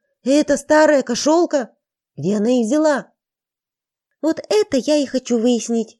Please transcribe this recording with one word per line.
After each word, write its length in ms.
это 340
старая 460
кошелка? 720
Где 200
она 140
их 160
взяла?" 460
"Вот 160
это 280
я 220
и 60
хочу 320
выяснить, 640